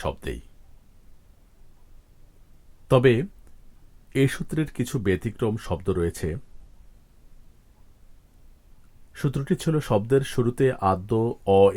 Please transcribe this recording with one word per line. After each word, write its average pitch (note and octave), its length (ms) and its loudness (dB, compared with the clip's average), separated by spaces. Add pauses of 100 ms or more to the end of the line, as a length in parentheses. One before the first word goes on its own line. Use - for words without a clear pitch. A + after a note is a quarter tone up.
শব্দেই। C2+ 380 -8 (2500)
তবে B2+ 220 6 (1080)
এই C3+ 120 4
সূত্রের D#3 440 -6
কিছু B2 180 -4 (100)
ব্যতিক্রম G#2 480 -2 (140)
শব্দ E2+ 200 -6 (120)
রয়েছে, E2+ 300 -4 (2750)
সূত্রটি C#3 400 -2
ছিল D#3+ 240 -2
শব্দের B2 440 0 (100)
শুরুতে B2 320 0 (260)
আদ্য F#2+ 200 -4 (460)
অ G2 40 8 (140)